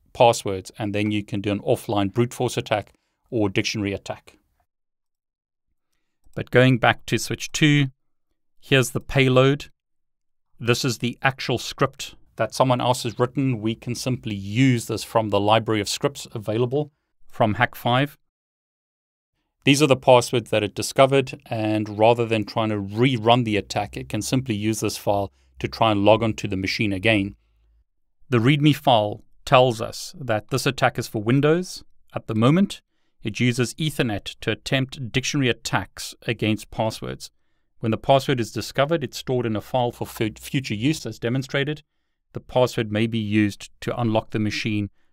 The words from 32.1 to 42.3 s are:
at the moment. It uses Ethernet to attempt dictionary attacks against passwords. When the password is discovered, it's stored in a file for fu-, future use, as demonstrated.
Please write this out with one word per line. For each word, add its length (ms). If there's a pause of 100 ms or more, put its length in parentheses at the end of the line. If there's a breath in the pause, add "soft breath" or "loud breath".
at 120
the 80
moment. 460 (420)
It 160
uses 360
Ethernet 680
to 120
attempt 600
dictionary 380
attacks 640 (120)
against 440
passwords. 600 (500)
When 100
the 80
password 420
is 100
discovered, 540
it's 140
stored 260
in 120
a 40
file 320
for 140
fu-, 320
future 360
use, 300
as 140
demonstrated. 640 (500)